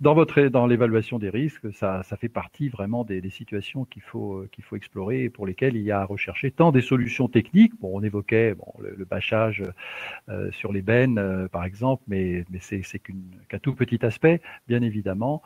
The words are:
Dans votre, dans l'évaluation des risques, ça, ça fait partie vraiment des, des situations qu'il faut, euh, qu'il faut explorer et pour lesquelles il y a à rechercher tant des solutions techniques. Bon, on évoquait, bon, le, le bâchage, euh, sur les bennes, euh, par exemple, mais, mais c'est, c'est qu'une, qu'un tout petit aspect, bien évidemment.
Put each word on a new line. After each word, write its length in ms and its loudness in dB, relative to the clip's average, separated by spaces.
Dans 140 6
votre, 300 4
dans 220 4
l'évaluation 520 2
des 100 -4
risques, 460 -4
ça, 280 -2
ça 140 -10
fait 140 -6
partie 400 -6
vraiment 340 -4
des, 160 -6
des 80 -8
situations 560 -8
qu'il 160 -18
faut, 360 -10
euh, 140 -10
qu'il 140 -20
faut 120 -12
explorer 480 -4
et 40 -2
pour 180 -8
lesquelles 300 0
il 60 -2
y 80 -2
a 100 2
à 60 0
rechercher 440 -6
tant 220 4
des 80 6
solutions 480 0
techniques. 500 6
Bon, 140 -8
on 100 -4
évoquait, 520 0
bon, 260 -16
le, 160 -10
le 80 -10
bâchage, 580 0
euh, 220 -6
sur 200 -8
les 80 -2
bennes, 380 4
euh, 300 -2
par 160 -4
exemple, 440 -2
mais, 420 -2
mais 120 -8
c'est, 200 -6
c'est 180 -12
qu'une, 220 -14
qu'un 80 -8
tout 160 -4
petit 320 0
aspect, 340 4
bien 140 2
évidemment. 640 -2